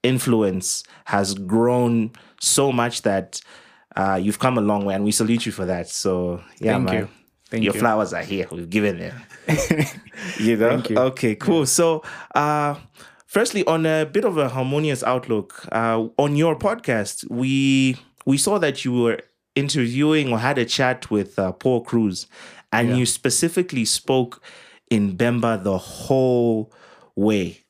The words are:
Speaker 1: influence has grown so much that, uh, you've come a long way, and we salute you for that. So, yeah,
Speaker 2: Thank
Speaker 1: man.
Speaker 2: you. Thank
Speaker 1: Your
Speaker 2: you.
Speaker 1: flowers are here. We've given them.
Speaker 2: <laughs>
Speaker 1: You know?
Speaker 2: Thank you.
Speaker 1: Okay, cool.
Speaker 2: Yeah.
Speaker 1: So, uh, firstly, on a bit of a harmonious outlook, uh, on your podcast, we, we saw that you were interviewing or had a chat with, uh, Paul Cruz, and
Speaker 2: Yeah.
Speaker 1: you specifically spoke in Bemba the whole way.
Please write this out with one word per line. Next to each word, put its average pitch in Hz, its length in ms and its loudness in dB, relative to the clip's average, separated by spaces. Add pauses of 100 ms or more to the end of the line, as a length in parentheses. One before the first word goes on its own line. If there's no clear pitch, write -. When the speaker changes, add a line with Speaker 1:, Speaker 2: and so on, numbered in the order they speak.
Speaker 1:
influence 113 840 0 (200)
has 101 280 0
grown 113 800 0 (280)
so 139 320 2
much 120 300 0
that, 98 400 -2 (560)
uh, 95 220 0
you've 101 200 -2
come 123 180 2
a 110 40 2
long 101 240 0
way, 98 100 -2
and 101 80 -2
we 107 80 2
salute 117 340 0
you 107 60 -4
for 95 140 -6
that. 87 240 -4
So, 90 520 -2 (180)
yeah, 107 160 0
Speaker 2:
Thank - 100 0
Speaker 1:
man. 92 100 0
Speaker 2:
you. 95 140 -4 (400)
Thank 113 160 -2
Speaker 1:
Your 98 80 0
Speaker 2:
you. 107 80 -4
Speaker 1:
flowers 107 320 2
are 85 100 -6
here. 92 260 -4
We've 85 200 -10
given 101 280 0
them. 127 240 -12 (240)
Speaker 2:
<laughs> 156 120 0 (840)
Speaker 1:
You 110 160 4
know? 113 140 4
Speaker 2:
Thank 120 200 -2
you. 110 100 0
Speaker 1:
Okay, 127 360 0
cool. 160 240 2
Speaker 2:
Yeah. 143 60 2
Speaker 1:
So, 165 380 2 (300)
uh, 147 420 0 (520)
firstly, - 380 0
on 160 200 2
a 156 200 2
bit 202 180 -2
of 190 140 0
a 139 100 2
harmonious 131 560 -2
outlook, 120 680 -2
uh, 113 340 0 (100)
on 143 200 2
your 156 200 4
podcast, 135 720 -2
we, 135 680 2 (280)
we 135 120 4
saw 202 200 2
that 151 280 0
you 123 80 0
were 117 260 2 (360)
interviewing 139 760 0
or 113 80 0
had 127 180 0
a 120 80 2
chat - 460 -2
with, 101 260 -2
uh, 95 140 0
Paul 123 300 0
Cruz, 107 440 -2 (460)
and 120 180 2
Speaker 2:
Yeah. 123 60 2
Speaker 1:
you 127 100 2
specifically 156 800 -2
spoke - 560 -2 (480)
in 101 280 2
Bemba 117 460 0
the 98 140 0
whole 120 960 0 (440)
way. 98 440 0 (100)